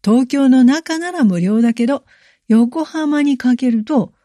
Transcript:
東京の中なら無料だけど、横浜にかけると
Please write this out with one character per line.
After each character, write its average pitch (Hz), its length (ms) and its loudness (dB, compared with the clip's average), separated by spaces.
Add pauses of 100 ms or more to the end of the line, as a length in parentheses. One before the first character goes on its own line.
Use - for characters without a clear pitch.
東 240 240 2
京 277 220 0
の 254 160 4
中 320 360 0
な 349 120 -8
ら 330 140 -2
無 180 160 0
料 214 200 -2
だ 233 120 0
け 233 120 -2
ど、 269 200 -4 (420)
横 240 380 0
浜 294 380 -4
に 277 140 0
か 247 200 -2
け 254 120 -2
る 226 140 -2
と 233 300 -4 (120)